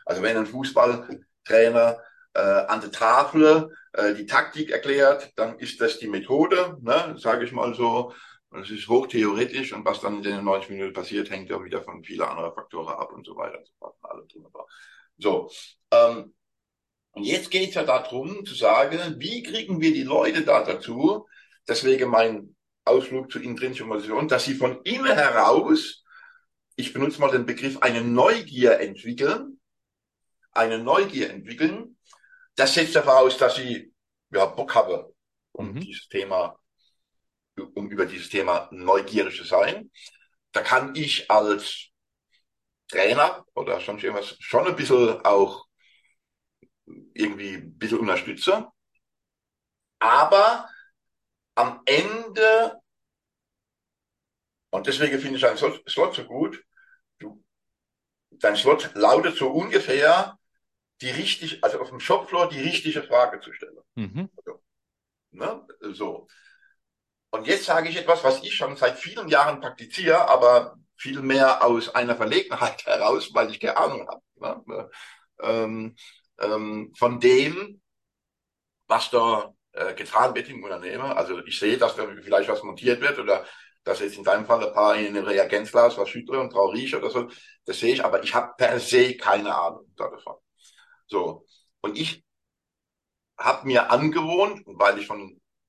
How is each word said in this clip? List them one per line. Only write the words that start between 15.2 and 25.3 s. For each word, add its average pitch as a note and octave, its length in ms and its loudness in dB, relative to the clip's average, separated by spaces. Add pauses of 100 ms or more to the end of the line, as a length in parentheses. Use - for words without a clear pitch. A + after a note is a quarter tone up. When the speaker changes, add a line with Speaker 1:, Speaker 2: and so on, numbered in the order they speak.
Speaker 1:
ähm, A#2 420 4 (760)
und G2+ 120 -10
jetzt E3 260 -4
geht's F#3 240 -2
ja D3+ 100 -2
darum C3+ 600 -2
zu B2+ 100 -14
sagen, C#3 640 2
wie G#3+ 240 -8
kriegen F#3+ 380 -6
wir D#3+ 120 4
die C3+ 100 0
Leute C#3 400 0
da - 220 2
dazu, D3+ 640 -2 (400)
deswegen B2+ 420 2
mein A2+ 460 2 (280)
Ausflug C3 460 2
zur - 120 -10
intrinsischen B2 460 -8
Motivation, A2 380 -4
dass - 180 0
sie C3+ 100 -4
von B2+ 280 -2
innen C4 320 0
heraus, - 920 2 (720)